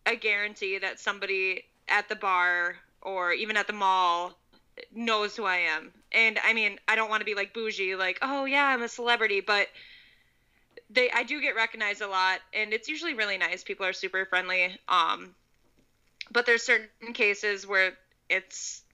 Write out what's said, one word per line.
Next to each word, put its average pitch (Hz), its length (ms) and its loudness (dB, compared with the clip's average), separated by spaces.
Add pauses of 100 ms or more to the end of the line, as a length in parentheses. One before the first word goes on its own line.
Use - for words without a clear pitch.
a 233 100 2
guarantee 208 640 -2
that 190 200 -6
somebody 190 640 -2 (240)
at 208 220 2
the 214 60 -6
bar 180 600 2 (260)
or 185 320 -2
even 214 240 -2
at 202 100 2
the 214 60 -4
mall 185 640 2 (560)
knows 214 420 0
who 226 80 -6
I 185 140 0
am. 160 340 -2 (200)
And, 220 320 4
I 220 100 4
mean, 214 340 -2
I 220 80 4
don't 220 140 0
wanna 214 160 2
be, 208 100 -2
like, 202 180 -2
bougie, 196 420 -2
like, 185 260 0
"Oh, 269 240 0
yeah, 285 200 4
I'm 262 160 2
a 233 60 -4
celebrity," 226 540 2
but 202 260 2 (1200)
they, 247 220 2
I 240 120 0
do 277 180 -6
get 254 140 -2
recognized 220 460 -2
a 208 60 -4
lot, 185 320 0 (140)
and 214 200 -2
it's 220 140 -4
usually 311 260 -6
really 208 240 -2
nice. 180 260 -2
People 196 220 -6
are 185 80 -2
super 190 320 -4
friendly. 180 500 -2 (120)
Um, 180 480 0 (960)
but 240 140 2
there's 233 180 4
certain 226 500 -2
cases 202 540 0
where 190 260 2 (360)
it's - 520 -6 (120)